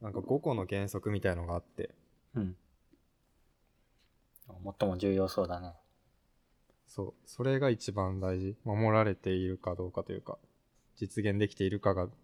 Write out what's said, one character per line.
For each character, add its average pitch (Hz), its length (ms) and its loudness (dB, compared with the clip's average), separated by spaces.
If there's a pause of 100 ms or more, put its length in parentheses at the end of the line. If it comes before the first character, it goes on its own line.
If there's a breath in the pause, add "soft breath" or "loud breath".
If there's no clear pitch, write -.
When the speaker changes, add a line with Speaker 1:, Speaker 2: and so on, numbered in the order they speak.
Speaker 1:
な 107 100 -8
ん - 20 -10
か 98 80 -6
五 127 200 0
個 143 140 0
の 98 120 -2
原 98 220 -2
則 101 220 -4
み 101 100 0
た 95 120 2
い 87 40 0
の 85 100 -6
が 85 80 -4
あ 87 40 -2
っ - 40 -6
て。 - 280 -10 (440)
Speaker 2:
う 127 60 -2
ん。 92 160 -4 (2250)
最 104 100 4
も 92 100 -2
重 98 140 4
要 95 140 4
そ 92 180 0
う 85 40 -6
だ 87 120 -6
ね。 87 120 -12 (1120)
Speaker 1:
そ - 220 -8
う。 - 60 -12 (120)
そ - 160 -8
れ 135 160 4
が 139 120 4
一 110 220 -2
番 95 280 0
大 92 180 0
事。 95 260 -4
守 110 320 4
ら 110 80 6
れ 104 100 2
て - 160 -4
い 92 160 2
る 92 120 -2
か 90 160 -4
ど 92 120 -4
う 90 60 -8
か 90 120 -4
と - 80 -8
い 95 60 -6
う - 40 -12
か、 - 160 -10 (580)
実 104 280 -4
現 101 140 2
で 104 100 4
き - 60 -6
て 101 100 0
い 95 60 4
る 101 100 -2
か 98 140 4
が 90 140 0 (160)